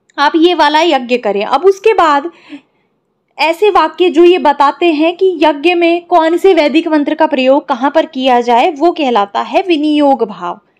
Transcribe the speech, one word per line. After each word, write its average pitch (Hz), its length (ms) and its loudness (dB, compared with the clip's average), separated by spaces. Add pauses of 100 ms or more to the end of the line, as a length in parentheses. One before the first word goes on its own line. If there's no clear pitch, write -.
(180)
आप 294 180 0
ये 339 180 2
वाला 302 260 2
यज्ञ 262 380 -2
करें। 208 260 -4
अब 285 200 -2
उसके 392 300 2
बाद 320 360 0 (1080)
ऐसे 330 320 0
वाक्य 349 400 0
जो 302 140 2
ये 349 140 4
बताते 285 540 0
हैं 320 240 0
कि 381 100 -2 (160)
यज्ञ 311 320 0
में 339 320 0
कौन 330 300 0
से 381 180 2
वैदिक 311 340 0
मंत्र 302 260 -2
का 311 120 0
प्रयोग 277 420 0
कहाँ 269 220 -2
पर 320 160 0
किया 262 340 0
जाए, 240 300 2
वो 302 220 0
कहलाता 233 500 -2
है 247 200 -4
विनियोग 294 600 0
भाव। 175 360 -12 (200)